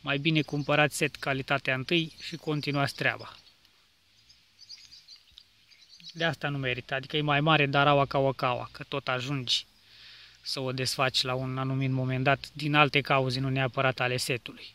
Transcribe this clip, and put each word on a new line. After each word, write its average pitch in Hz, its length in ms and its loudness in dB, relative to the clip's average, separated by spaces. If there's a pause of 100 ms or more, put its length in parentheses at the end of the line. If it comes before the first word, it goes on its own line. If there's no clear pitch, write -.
Mai 139 180 -2
bine 156 240 2
cumpărați 147 540 2
set 147 200 -2
calitatea 135 580 -2
întâi 160 380 -2 (100)
și - 140 -10
continuați 143 580 -2
treaba. 110 420 -4 (2750)
De 165 120 -4
asta 156 240 -2
nu 143 100 -4
merită, 127 360 -4
adică 135 220 -4
e 151 40 2
mai 147 200 2
mare 151 260 4
daraua 139 400 6
ca 143 120 0
ocaua, 131 540 0
că - 100 -16
tot - 260 -8
ajungi 127 580 -4 (760)
să - 200 -8
o 131 120 -4
desfaci 131 500 0
la 127 120 -2
un 131 240 -4
anumit 135 320 0
moment 131 340 0
dat, 135 280 2
din 147 220 -4
alte 147 260 6
cauze, 131 400 0
nu 135 80 -2
neapărat 131 520 0
ale 123 160 0
setului. - 580 -6